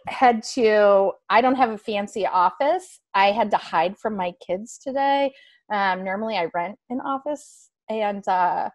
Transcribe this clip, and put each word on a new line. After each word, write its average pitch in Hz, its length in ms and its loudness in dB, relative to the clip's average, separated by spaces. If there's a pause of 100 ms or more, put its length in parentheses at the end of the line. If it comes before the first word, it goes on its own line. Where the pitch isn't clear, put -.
had 240 380 2 (100)
to, 208 560 4 (180)
I 208 120 4
don't 254 160 2
have 247 140 2
a 208 80 -10
fancy 202 480 -6
office. 269 760 -2 (120)
I 202 200 4
had 214 180 0
to 196 60 2
hide 180 420 -2
from 214 180 -6
my 180 160 -4 (120)
kids 196 340 -8
today. 277 560 -2 (380)
Um, 190 320 -2
normally 208 320 -4
I 170 160 -2
rent 180 240 -6 (140)
an 254 100 -6
office, 277 680 -8 (180)
and, 208 400 -4
uh, 180 460 0